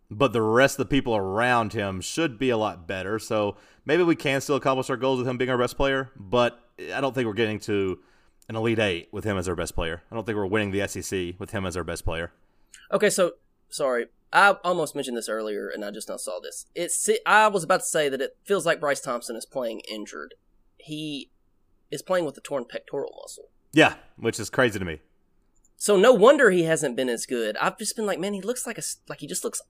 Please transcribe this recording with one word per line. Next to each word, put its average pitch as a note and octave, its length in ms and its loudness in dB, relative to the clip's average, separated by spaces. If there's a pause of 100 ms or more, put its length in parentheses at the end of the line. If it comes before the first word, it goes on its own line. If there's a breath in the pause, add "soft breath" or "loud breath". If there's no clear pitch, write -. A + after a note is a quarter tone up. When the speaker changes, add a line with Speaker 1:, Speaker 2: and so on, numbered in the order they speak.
Speaker 1:
But A2 240 0
the A#2 80 2
rest A#2 340 6
of B2+ 120 -2
the - 80 -2
people B2 220 2
around A2 560 2
him G2 280 -4
should C#3 380 -4
be C3 120 2
a A#2+ 60 2
lot F#2 300 -2
better, F#2+ 320 -4
so G#2+ 380 -2 (280 soft breath)
maybe E3 200 2
we E3+ 100 4
can C#3 260 -2
still C#3+ 140 0
accomplish C3 340 0
our C3 80 -2
goals C3 220 0
with B2 80 -2
him C3 100 -4
being B2 140 -2
our B2+ 80 2
best B2 180 0
player, C3+ 380 0
but A#2 460 0 (340)
I B2+ 60 -4
don't C3+ 120 0
think B2 140 -2
we're G#2+ 60 -2
getting G#2+ 280 0
to G2 380 0 (500 soft breath)
an A2+ 60 -8
Elite A2+ 240 0
Eight F#2+ 320 0
with G2+ 140 -8
him G#2 120 0
as F2+ 120 -2
our F2 80 0
best E2 180 -4
player. E2+ 340 -4
I - 60 -14
don't A2+ 100 -6
think G#2+ 120 -2
we're G2+ 100 -2
winning G#2 240 0
the G2 100 -2
S G2 160 -4
E F#2 60 -6
C F2+ 380 -4
with F#2+ 100 -12
him F#2+ 160 -4
as F2 100 -4
our F2 60 -2
best E2 220 -8
player. E2+ 260 -4 (600 loud breath)
Speaker 2:
Okay, G3+ 180 2
so, F3+ 220 2 (360)
sorry. B2+ 380 -2 (260)
I F#3+ 180 8 (120)
almost F3 320 -2
mentioned C3 220 -4
this A2+ 120 -6
earlier, G#2+ 400 -4
and G#2 160 -8
I G#2 60 -8
just G#2 180 -12
now G2 100 -8
saw F2+ 200 -8
this. - 280 -14 (100)
It's, E3+ 340 -2 (160)
I G#3+ 220 6
was G3 160 0
about F3 160 4
to - 60 -8
say D3+ 220 2
that C3 120 -2
it B2+ 240 -6
feels G3 200 0
like E3 140 2
Bryce C#3+ 220 -2
Thompson A#2+ 340 -6
is A2 100 -12
playing A#2 360 -6 (100)
injured. G#2 440 -12 (420)
He D3+ 560 -10 (580)
is D3 120 -8
playing F3+ 240 -2
with C3+ 120 -8
a - 20 -20
torn C#3 240 -6
pectoral - 560 -10
muscle. - 280 -18 (240)
Speaker 1:
Yeah, D3 220 6 (220)
which A2+ 220 -2
is G#2+ 120 -6
crazy A#2+ 280 2
to F#2+ 60 -6
me. D#2+ 160 -6 (800)
Speaker 2:
So G3+ 180 4
no F#3 160 8
wonder A#3+ 380 8
he F3+ 120 4
hasn't D3 340 0
been B2+ 140 0
as A#2 160 -4
good. A2+ 320 -2
I've F3+ 180 -2
just - 200 -6
been A3 100 -4
like, F#3 120 -2
"Man, G3 140 -4
he G3 80 -6
looks G#3+ 260 -6
like A#3 120 -10
a - 20 -10
s-, - 200 -10 (100)
like D3 100 -14
he D3+ 60 -12
just C#3+ 180 -6
looks - 260 -6